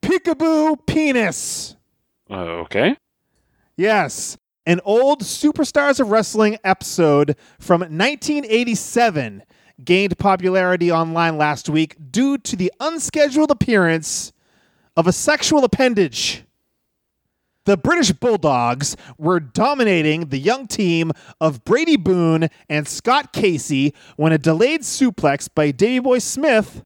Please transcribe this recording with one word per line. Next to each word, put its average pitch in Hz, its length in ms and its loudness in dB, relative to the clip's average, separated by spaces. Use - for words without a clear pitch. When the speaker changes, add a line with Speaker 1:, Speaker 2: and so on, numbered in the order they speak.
Speaker 1:
Peekaboo 311 840 0
penis. 262 880 -2
Speaker 2:
Uh, 85 320 -8
okay. 131 340 0
Speaker 1:
Yes. 190 640 -2
An 175 200 2
old 254 380 2
Superstars 285 800 -2
of 220 100 0
Wrestling 214 540 2
episode 147 720 2
from 180 320 0
nineteen 277 560 -2
eighty-seven 220 960 -2
gained 185 340 0
popularity 180 720 0
online 165 460 0
last 151 320 -2
week 156 280 -2
due 269 280 0
to - 180 -8
the 180 240 -2
unscheduled 294 720 0
appearance 180 840 0
of 165 100 2
a 180 60 2
sexual 294 520 2
appendage. 208 800 0
The 202 120 2
British 240 360 2
Bulldogs 139 840 0
were 170 220 0
dominating 170 920 0
the 139 80 -4
young 226 280 -2
team 165 460 -2
of 151 260 -2
Brady 302 320 2
Boone 165 520 2
and 151 200 -4
Scott 269 440 -2
Casey 147 640 0
when 160 160 2
a 160 60 2
delayed 196 420 2
suplex 185 720 -2
by 151 160 2
Davey 214 280 0
Boy 254 200 2
Smith 254 680 0